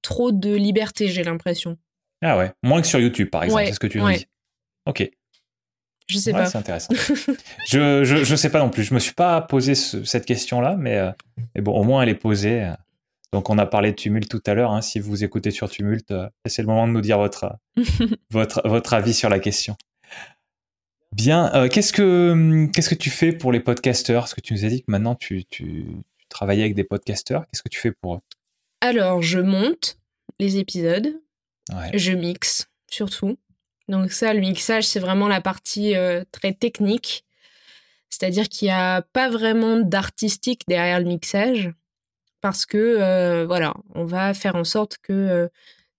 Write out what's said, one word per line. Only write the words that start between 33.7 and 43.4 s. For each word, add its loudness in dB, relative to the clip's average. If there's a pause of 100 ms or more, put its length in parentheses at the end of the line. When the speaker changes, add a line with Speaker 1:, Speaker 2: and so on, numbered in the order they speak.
Speaker 1:
Donc 0
ça, 0
le 2
mixage, 0
c'est 0
vraiment 0
la 0
partie, -2
euh, 0 (100)
très -4
technique. -2 (880)
C'est-à-dire -2
qu'il -2
y 2
a 2
pas 0
vraiment 2
d'artistique -2
derrière 2
le 0
mixage. -2 (720)
Parce -2
que, -2
euh, 2